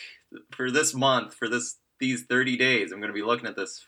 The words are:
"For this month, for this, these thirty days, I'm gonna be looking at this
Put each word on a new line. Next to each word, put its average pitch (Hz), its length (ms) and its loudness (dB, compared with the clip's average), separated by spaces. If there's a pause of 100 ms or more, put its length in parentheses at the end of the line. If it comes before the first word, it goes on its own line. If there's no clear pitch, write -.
(500)
"For 127 200 -4
this 151 240 2
month, 127 400 2
for 117 140 -4
this, 120 280 -2 (220)
these 131 260 0
thirty 127 320 2
days, 120 340 2
I'm 95 120 -10
gonna 107 100 -6
be 101 100 -4
looking 120 240 0
at 104 100 -10
this - 320 -8